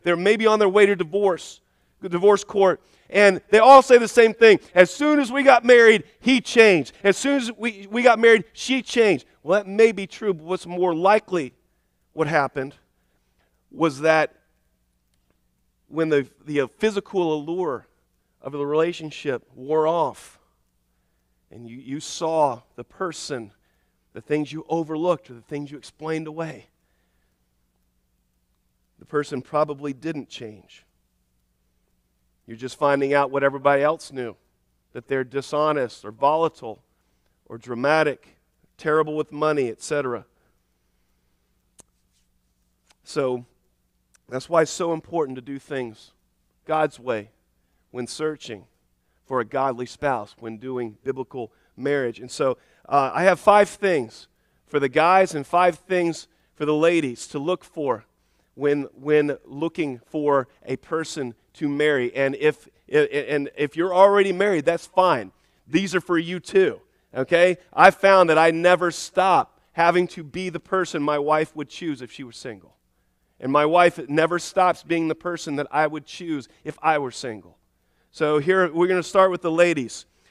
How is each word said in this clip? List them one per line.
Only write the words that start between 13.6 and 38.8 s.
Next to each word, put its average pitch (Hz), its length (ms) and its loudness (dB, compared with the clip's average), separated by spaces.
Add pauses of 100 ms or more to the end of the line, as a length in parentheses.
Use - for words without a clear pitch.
was 143 280 -4
that 156 340 2 (1500)
when 160 200 -4
the, 143 200 0 (160)
the, 147 160 -4
uh, 131 60 -2
physical 190 680 -4
allure 151 520 -6 (540)
of 139 120 -14
the 143 140 -8
relationship 151 760 -4 (120)
wore 151 320 -2
off 160 520 -4 (1120)
and 117 180 -20
you, 117 80 -18
you 135 240 -12
saw 156 640 -2 (140)
the 120 80 -14
person, 135 680 -10 (600)
the 107 60 -18
things 151 320 -6
you 156 160 -14
overlooked 160 640 -4
or 123 40 -20
the 113 80 -20
things 147 280 -12
you 143 80 -18
explained 160 480 -10
away, 156 400 -12 (2250)
the - 60 -20
person 147 380 -6
probably 147 500 -4
didn't 139 360 -12
change. 107 560 -20 (1600)
You're 113 100 -16
just 127 220 -14
finding 139 340 0
out 143 180 2
what 139 140 -2
everybody 139 380 0
else 156 300 -4
knew, 123 240 -10 (560)
that 120 160 -16
they're 135 160 -2
dishonest 139 800 -4
or 104 60 -16
volatile 139 720 -4 (640)
or 117 120 -18
dramatic, 139 760 -4 (400)
terrible 156 380 -2